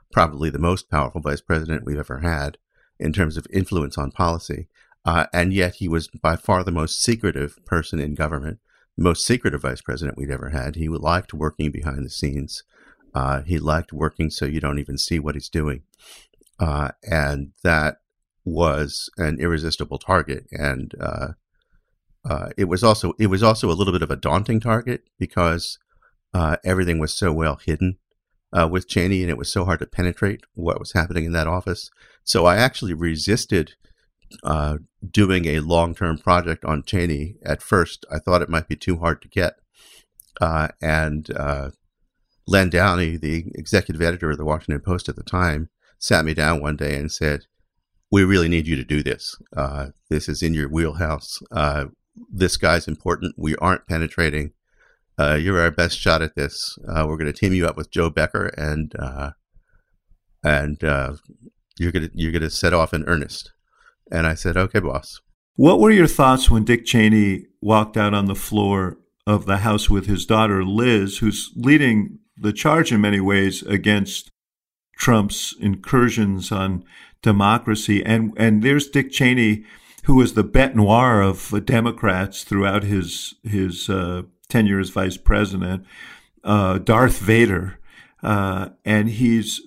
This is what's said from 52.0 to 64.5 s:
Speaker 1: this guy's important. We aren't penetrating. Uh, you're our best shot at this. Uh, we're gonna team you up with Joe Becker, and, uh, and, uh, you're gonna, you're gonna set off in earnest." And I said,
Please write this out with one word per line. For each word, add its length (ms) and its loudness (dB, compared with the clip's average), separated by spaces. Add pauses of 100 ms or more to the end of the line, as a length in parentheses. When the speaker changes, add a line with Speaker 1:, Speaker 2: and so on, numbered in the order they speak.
Speaker 1:
this 260 0
guy's 300 0
important. 500 -4
We 200 -4
aren't 320 -2
penetrating. 640 -2 (680)
Uh, 160 2
you're 260 0
our 100 2
best 280 0
shot 240 2
at 120 -4
this. 420 -6 (120)
Uh, 180 -2
we're 100 -4
gonna 160 -4
team 200 0
you 140 2
up 100 -4
with 140 -10
Joe 200 0
Becker, 360 -2 (100)
and, 420 -4
uh, 320 -8 (1120)
and, 420 0
uh, 300 -2 (640)
you're 140 0
gonna, 220 -2
you're 180 -2
gonna 180 -2
set 240 0
off 180 2
in 120 -2
earnest." 480 -4 (580)
And 160 0
I 80 0
said, 220 -4